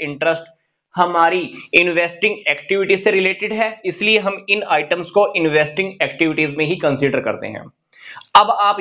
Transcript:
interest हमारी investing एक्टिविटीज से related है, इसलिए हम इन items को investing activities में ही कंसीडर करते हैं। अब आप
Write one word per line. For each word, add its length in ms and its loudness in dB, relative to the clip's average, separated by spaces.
interest 420 -2
हमारी 580 2
investing 640 2
एक्टिविटीज 560 0
से 80 4
related 420 -2
है, 320 -4
इसलिए 340 0
हम 300 -4
इन 140 -2
items 460 -2
को 240 2
investing 680 0
activities 540 -2
में 100 -2
ही 100 -2
कंसीडर 440 0
करते 280 -4
हैं। 140 -10
अब 160 6
आप 300 2